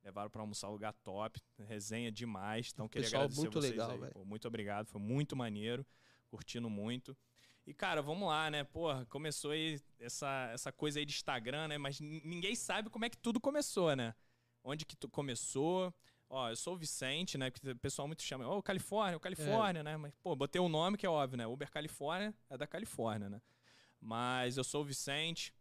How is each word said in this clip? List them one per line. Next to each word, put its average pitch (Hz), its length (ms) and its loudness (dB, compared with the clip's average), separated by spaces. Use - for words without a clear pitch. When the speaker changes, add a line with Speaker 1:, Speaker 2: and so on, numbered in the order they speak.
Speaker 1:
levaram 101 280 -6
pra 113 100 -8
almoçar 104 280 -4
um 104 40 -4
lugar 107 220 -4
top, 104 340 -4
resenha 110 420 -2
demais. 110 640 -2
Então, 110 140 -4
Speaker 2:
O - 20 -6
Speaker 1:
queria 110 160 0
Speaker 2:
pessoal 135 200 4
Speaker 1:
agradecer 139 180 0
Speaker 2:
muito 165 180 2
Speaker 1:
vocês 135 120 4
Speaker 2:
legal, 113 180 0
Speaker 1:
aí. 123 80 -4
Speaker 2:
velho. 131 140 -6
Speaker 1:
Pô, 95 120 -14
muito 107 240 -6
obrigado, 104 380 -2
foi 104 160 -8
muito 139 340 2
maneiro, 117 480 -2
curtindo 117 400 -4
muito. 113 440 -4
E, 147 80 -10
cara, 170 260 2
vamos 165 260 0
lá, 156 240 4
né? 147 140 0
Porra, 147 420 0
começou 147 440 -4
aí 156 280 0
essa, 131 520 -2
essa 127 200 -4
coisa 147 260 0
aí 147 60 2
de 143 80 -4
Instagram, 139 560 0
né? 147 100 -2
Mas 139 220 -2
n-, 151 240 -6
ninguém 175 300 0
sabe 208 340 0
como 226 160 -2
é 240 60 0
que - 80 -16
tudo 233 200 2
começou, 214 560 4
né? 117 200 0
Onde 147 220 -4
que - 100 -16
tu - 120 -8
começou? 156 840 2
Ó, 127 140 0
eu 113 80 -2
sou 175 180 -2
o - 40 -4
Vicente, 151 580 -2
né? 131 140 2
Porque 135 200 -8
o 123 60 -4
pessoal 143 320 -2
muito 156 140 -6
chama, 131 260 -4
ô, 196 140 0
Califórnia, 196 560 2
ô, - 20 -6
Califórnia, 185 600 2
Speaker 2:
É. - 20 -4
Speaker 1:
né? 151 160 -4
Mas, 147 240 -6
pô, - 120 2
botei 139 260 2
o 180 80 8
nome 170 280 6
que - 80 -2
é 190 40 4
óbvio, 139 280 4
né? 117 100 0
Uber 135 240 -4
Califórnia, 156 640 -2
é 135 80 -8
da 143 100 -2
Califórnia, 110 600 0
né? 101 120 -6
Mas 123 560 2
eu 127 80 2
sou 147 160 0
o 147 40 0
Vicente 147 760 -2